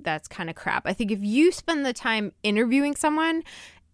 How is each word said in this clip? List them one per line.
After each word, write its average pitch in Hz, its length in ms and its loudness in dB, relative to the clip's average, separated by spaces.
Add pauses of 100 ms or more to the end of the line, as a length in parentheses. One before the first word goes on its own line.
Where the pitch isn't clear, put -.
that's 156 260 -4
kind 170 220 -8
of 165 80 -10
crap. - 280 -2
I - 60 -2
think 202 200 -2
if 202 120 -2
you 277 300 4
spend 302 320 -2
the 254 80 -2
time 220 400 -2 (100)
interviewing 240 500 2
someone, 320 500 0 (500)